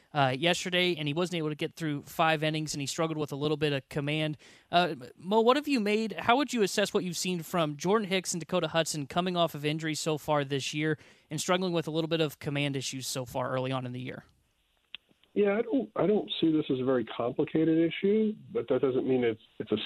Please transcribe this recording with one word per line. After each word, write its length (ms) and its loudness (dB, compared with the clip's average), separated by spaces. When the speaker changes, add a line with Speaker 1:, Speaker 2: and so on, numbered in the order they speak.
Speaker 1:
uh, 240 2
yesterday, 600 0
and 100 -4
he 60 -2
wasn't 240 -2
able 120 -2
to 60 -4
get 200 -6
through 320 -4
five 360 2
innings, 300 -2
and 80 -4
he 60 -4
struggled 320 -2
with 120 -4
a 40 -6
little 200 0
bit 160 0
of 180 -4
command. 480 -2
Uh, 240 4
Mo, 260 2
what 160 6
have 100 -4
you 120 2
made? 380 0
How 200 4
would 160 -2
you 100 2
assess 280 0
what 120 0
you've 140 -4
seen 260 -2
from 340 -2
Jordan 300 0
Hicks 260 -2
and 60 -4
Dakota 300 -2
Hudson 360 0
coming 320 -2
off 160 2
of 100 -10
injuries 360 -2
so 180 0
far 260 0
this 300 -4
year 240 0
and 100 -6
struggling 320 0
with 160 0
a 40 -6
little 160 -2
bit 140 0
of 180 -2
command 360 -2
issues 300 -6
so 200 -6
far 260 -4
early 200 -2
on 140 -4
in 60 -8
the 100 -10
year? 220 -10
Speaker 2:
Yeah, 180 4
I 80 0
don't, 340 -2
I 120 2
don't 220 2
see 100 4
this 200 2
as 80 2
a 40 -2
very 220 2
complicated 720 0
issue, 560 2
but 180 -4
that 120 4
doesn't 260 2
mean 160 2
it's, 180 0
it's 120 -4
a 140 2